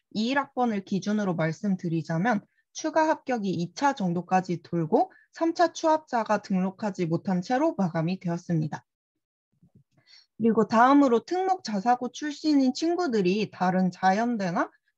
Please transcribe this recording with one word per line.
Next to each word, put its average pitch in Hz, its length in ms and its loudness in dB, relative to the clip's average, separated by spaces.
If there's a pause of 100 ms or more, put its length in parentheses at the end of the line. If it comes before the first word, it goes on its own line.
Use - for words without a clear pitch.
(100)
이일 240 280 -2
학번을 240 460 -2
기준으로 202 520 -2
말씀드리자면 165 1040 -2 (300)
추가 311 360 0
합격이 240 420 -2
이 170 240 -4
차 277 200 0
정도까지 180 680 -2
돌고 170 480 0 (220)
삼 330 220 -2
차 330 180 2
추합자가 247 680 -2
등록하지 190 640 -4
못한 175 360 -2
채로 294 340 0
마감이 170 420 -2
되었습니다. 170 680 -4 (1500)
그리고 220 280 4
다음으로 247 580 6
특목 370 380 -2
자사고 240 480 -2
출신인 285 640 0
친구들이 226 800 0
다른 185 380 0
자연대나 202 800 0 (280)